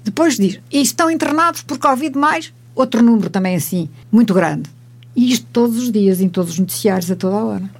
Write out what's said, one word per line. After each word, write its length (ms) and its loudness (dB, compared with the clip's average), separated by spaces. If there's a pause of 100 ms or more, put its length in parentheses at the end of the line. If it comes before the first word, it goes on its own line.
Depois 320 0
diz, 240 -2 (100)
e 100 0
estão 300 0
internados 520 -2
por 160 -10
covid 380 0
mais, 360 -2 (240)
outro 260 0
número 260 4
também 280 -2
assim, 320 -4 (240)
muito 200 4
grande. 380 0 (460)
E 160 2
isto 200 -2
todos 260 2
os 120 -4
dias, 300 2
em 80 2
todos 240 -4
os 80 -4
noticiários, 500 -2
a 60 -2
toda 200 -2
a 80 -2
hora. 360 -6